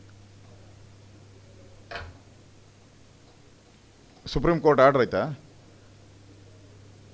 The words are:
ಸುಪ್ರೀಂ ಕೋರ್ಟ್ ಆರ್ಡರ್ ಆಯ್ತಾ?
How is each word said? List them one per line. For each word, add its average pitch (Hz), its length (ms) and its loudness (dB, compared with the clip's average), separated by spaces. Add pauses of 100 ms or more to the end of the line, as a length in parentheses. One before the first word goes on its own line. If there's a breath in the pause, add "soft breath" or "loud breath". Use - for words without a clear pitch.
(4000)
ಸುಪ್ರೀಂ 156 320 -2
ಕೋರ್ಟ್ 143 220 2
ಆರ್ಡರ್ 135 200 4
ಆಯ್ತಾ? 113 380 -4 (1700)